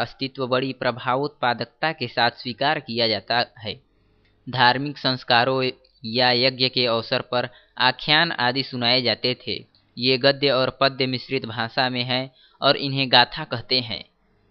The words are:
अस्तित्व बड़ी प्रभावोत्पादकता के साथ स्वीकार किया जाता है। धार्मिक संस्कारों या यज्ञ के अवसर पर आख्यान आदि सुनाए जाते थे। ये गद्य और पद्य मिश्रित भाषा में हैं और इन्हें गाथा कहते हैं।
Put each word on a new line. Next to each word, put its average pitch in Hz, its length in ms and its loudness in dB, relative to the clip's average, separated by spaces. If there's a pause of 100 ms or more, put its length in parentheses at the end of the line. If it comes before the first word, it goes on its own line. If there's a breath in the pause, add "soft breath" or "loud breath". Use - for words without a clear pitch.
अस्तित्व 131 460 -6
बड़ी 131 260 0
प्रभावोत्पादकता 127 1160 -2
के 139 160 -6
साथ 120 240 0
स्वीकार 139 480 -2
किया 117 280 -2
जाता 113 380 0 (140)
है। 104 220 -12 (680)
धार्मिक 127 480 4
संस्कारों 127 720 0 (360)
या 123 260 2
यज्ञ 127 380 2
के 123 160 0
अवसर 113 360 -2
पर 123 280 -4 (280 soft breath)
आख्यान 151 540 2
आदि 127 320 0
सुनाए 123 380 0
जाते 120 360 -2 (100)
थे। - 180 -8 (320)
ये 127 200 2
गद्य 139 340 2
और 127 300 0
पद्य 135 240 0
मिश्रित 127 400 -4
भाषा 117 440 -4
में 123 140 -4
हैं 127 280 -4 (300 soft breath)
और 139 160 2
इन्हें 135 340 -2
गाथा 127 320 4
कहते 127 380 -4
हैं। 107 220 -10 (480)